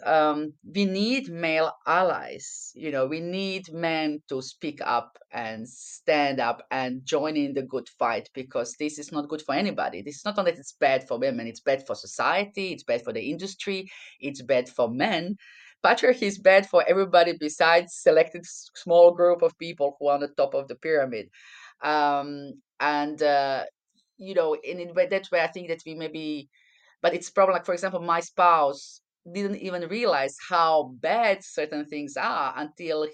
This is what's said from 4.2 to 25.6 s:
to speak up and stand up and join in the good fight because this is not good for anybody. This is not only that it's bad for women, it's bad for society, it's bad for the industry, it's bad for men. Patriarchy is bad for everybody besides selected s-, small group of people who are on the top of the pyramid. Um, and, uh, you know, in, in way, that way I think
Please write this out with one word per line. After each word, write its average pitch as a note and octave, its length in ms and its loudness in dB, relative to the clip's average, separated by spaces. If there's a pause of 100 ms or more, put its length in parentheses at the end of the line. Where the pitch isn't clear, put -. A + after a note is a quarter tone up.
to C3 120 -4
speak C#3+ 420 -12
up - 360 -4 (120)
and A2+ 380 -10
stand C#3+ 720 -2
up A#2 300 -2
and B2+ 340 -6
join D#3 320 -2
in C#3+ 160 -2
the C#3 100 -2
good B2+ 260 -8 (100)
fight B2 340 -2
because B2+ 460 -6
this D3+ 200 -8
is D3 140 -14
not D3 160 -6
good D3+ 140 -10
for C#3 120 -4
anybody. D#3 460 -4
This C#3+ 160 -12
is - 80 -20
not G#3 140 -6
only F3+ 140 0
that E3+ 80 -8
it's - 200 -18
bad C3+ 260 2
for A#2+ 120 -4
women, B2 280 -2
it's A#2 140 -12
bad C3+ 260 0
for A2+ 80 -4
society, F#3 800 -4
it's A#2+ 120 -12
bad A#2+ 180 -2
for A#2 100 -10
the A2 180 -6
industry, F#3+ 600 -8 (300)
it's C#3 200 -10
bad B2 280 0
for A#2+ 200 0
men. F3 480 -2 (480)
Patriarchy B3 380 4
is G3 160 -2
bad F#3+ 280 8
for - 220 6
everybody F3 500 4
besides E3 640 2
selected E3 420 4
s-, - 340 -18
small F3 360 8
group F3 300 4
of E3 160 0
people C#3+ 400 -4
who C#3+ 100 0
are C#3+ 60 4
on C#3+ 60 0
the C#3+ 180 -6
top C#3+ 160 2
of C#3 140 -4
the A#2+ 80 -12
pyramid. C3+ 500 -2 (560)
Um, C#3+ 720 0 (260)
and, D3 440 -2
uh, C#3 420 2 (520)
you F#3+ 180 -12
know, D#3+ 200 2
in, D#3 260 -10
in F3 140 -12
way, F3+ 140 2
that F#3+ 240 -4
way E3+ 80 2
I D#3+ 80 0
think F3 200 -10